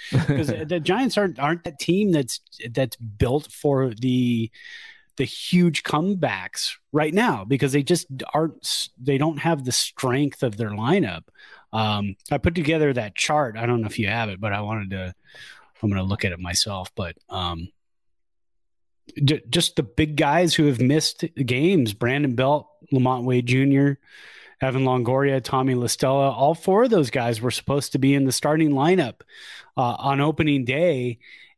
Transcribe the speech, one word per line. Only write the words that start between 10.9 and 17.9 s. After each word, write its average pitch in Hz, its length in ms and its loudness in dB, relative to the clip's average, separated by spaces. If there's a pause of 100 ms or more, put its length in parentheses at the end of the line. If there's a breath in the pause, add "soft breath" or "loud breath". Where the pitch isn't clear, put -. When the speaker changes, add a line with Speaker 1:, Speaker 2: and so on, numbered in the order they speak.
Speaker 1:
Um, 104 440 -2 (140)
I 147 60 0
put 170 180 0
together 151 380 2
that 110 220 -6
chart. 143 420 0
I 120 80 -6
don't 120 160 2
know 110 60 -2
if 101 120 -8
you 101 100 0
have 107 200 -2
it, 95 140 -10
but 104 100 -2
I 101 80 -2
wanted 104 300 -6
to, 92 240 -8 (680 loud breath)
I'm 110 80 2
gonna 95 120 0
look 98 220 -2
at 95 80 -2
it 85 60 -10
myself, 90 560 -6
but, 87 220 -8 (120)
um, 87 400 -6 (1500)